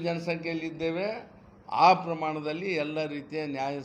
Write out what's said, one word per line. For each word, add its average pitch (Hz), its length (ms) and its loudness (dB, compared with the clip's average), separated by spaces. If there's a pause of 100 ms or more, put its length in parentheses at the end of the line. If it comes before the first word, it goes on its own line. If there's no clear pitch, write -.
ಜನಸಂಖ್ಯೆಯಲ್ಲಿ 165 640 -2
ಇದ್ದೇವೆ 165 360 -2 (760)
ಆ - 20 12 (160)
ಪ್ರಮಾಣದಲ್ಲಿ 156 640 -4 (140)
ಎಲ್ಲ 151 160 -4 (160)
ರೀತಿಯ 147 260 -6 (140)
ನ್ಯಾಯ 139 200 -2 (100)